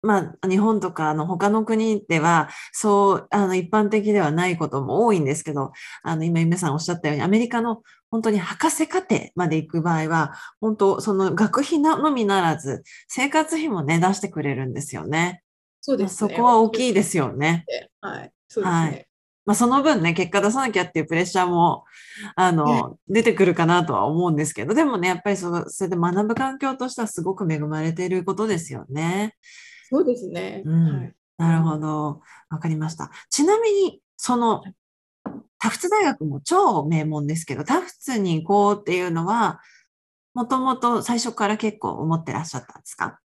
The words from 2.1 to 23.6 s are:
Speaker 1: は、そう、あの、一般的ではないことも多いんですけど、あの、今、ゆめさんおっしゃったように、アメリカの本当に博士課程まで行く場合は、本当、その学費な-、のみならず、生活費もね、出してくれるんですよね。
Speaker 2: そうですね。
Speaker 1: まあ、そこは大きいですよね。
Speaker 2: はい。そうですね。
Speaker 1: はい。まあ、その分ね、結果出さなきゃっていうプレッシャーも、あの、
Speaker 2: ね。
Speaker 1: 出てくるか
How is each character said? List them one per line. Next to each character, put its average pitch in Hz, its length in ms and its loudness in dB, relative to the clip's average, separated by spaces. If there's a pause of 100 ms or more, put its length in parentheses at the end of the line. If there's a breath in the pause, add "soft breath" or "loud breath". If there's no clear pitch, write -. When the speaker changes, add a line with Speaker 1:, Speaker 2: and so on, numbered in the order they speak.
Speaker 1:
は、 160 300 2 (240 loud breath)
そ 202 420 4
う、 - 160 -6
あ 202 160 2
の、 185 80 0
一 175 160 -2
般 214 160 2
的 208 240 2
で 208 80 4
は 151 120 2
な 170 180 2
い 170 80 -2
こ 156 100 -2
と 139 160 -4
も 156 220 2
多 220 80 4
い 180 80 2
ん 143 40 0
で 131 80 0
す 160 100 -6
け 151 100 -8
ど、 139 180 -4 (320 loud breath)
あ 165 140 -4
の、 160 80 -2
今、 165 160 2
ゆ 165 40 4
め 170 120 2
さ 175 120 -2
ん 135 40 -2
お - 20 -2
っ 156 40 -2
し 170 120 -4
ゃ 175 40 -2
っ 165 60 -12
た 151 60 -2
よ 147 80 0
う - 20 -2
に、 135 60 -2
ア 165 40 0
メ 208 120 4
リ 233 100 0
カ 240 120 -2
の 226 200 -4 (300 soft breath)
本 226 100 -2
当 220 80 0
に 208 80 2
博 180 320 -2
士 302 180 -2
課 370 140 -2
程 - 320 -2
ま 180 140 0
で 160 100 0
行 156 100 -4
く 170 140 -2
場 165 160 0
合 156 100 -2
は、 156 280 0 (260 loud breath)
本 214 160 0
当、 196 240 2
そ 208 140 0
の 190 180 2
学 214 280 2
費 302 180 0
な-、 302 180 4
の 302 140 0
み 247 120 0
な 196 160 2
ら 165 160 4
ず、 131 280 -6 (240 loud breath)
生 269 220 -2
活 311 260 0
費 320 120 -2
も 190 140 -2
ね、 160 180 2
出 185 140 4
し 196 60 -4
て - 100 -6
く 151 140 -6
れ 139 100 -2
る 131 140 -4
ん 123 60 -6
で 117 80 -8
す - 140 -10
よ 82 120 -8
ね。 170 340 -2 (400)
Speaker 2:
そ 277 140 0
う - 20 -4
で 196 100 -2
す - 160 -6
ね。 202 60 0
Speaker 1:
ま - 40 -6
あ、 180 40 -4
そ 233 60 2
こ 247 40 6
は 233 120 8
大 220 100 4
き 240 220 0
い - 20 0
で 190 80 4
す - 160 -2
よ 131 160 0
ね。 165 320 0 (340)
Speaker 2:
は - 260 -12
い。 - 60 -20 (160)
そ - 140 -6
う - 20 -2
で 185 60 0
す 170 60 0
ね。 165 40 4
Speaker 1:
は 160 100 0
い。 - 180 -10 (400)
ま 208 60 2
あ、 - 20 4
そ 240 100 2
の 269 160 4
分 269 220 2
ね、 170 100 2
結 175 160 0
果 202 100 2
出 202 120 2
さ 262 80 0
な 254 120 -2
き 190 80 0
ゃ 180 40 0
っ 175 80 -6
て 160 80 -2
い - 20 0
う 151 60 -4
プ 165 80 -2
レ 170 60 2
ッ 180 40 2
シ 185 120 -4
ャ 180 80 4
ー - 20 -2
も、 170 360 2 (520 loud breath)
あ 180 160 4
の、 151 400 2
Speaker 2:
ね。 - 40 -18 (120)
Speaker 1:
出 220 160 2
て 226 100 4
く 170 100 4
る 175 120 4
か 170 100 2